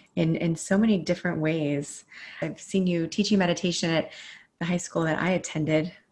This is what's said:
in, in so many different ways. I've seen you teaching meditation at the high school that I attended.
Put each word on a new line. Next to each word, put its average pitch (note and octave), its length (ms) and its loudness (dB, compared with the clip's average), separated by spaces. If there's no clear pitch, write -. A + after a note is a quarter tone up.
in, E3 220 2
in E3+ 180 -2
so F#3+ 240 0
many G#3+ 200 4
different E3+ 420 -2
ways. D3+ 640 -2
I've D#3 200 -6
seen F#3+ 260 0
you E3+ 220 2
teaching G#3 300 2
meditation F3 520 0
at D#3+ 200 0
the F3 60 -2
high F3+ 100 2
school E3+ 260 -2
that D#3+ 180 0
I E3+ 100 2
attended. D#3 640 0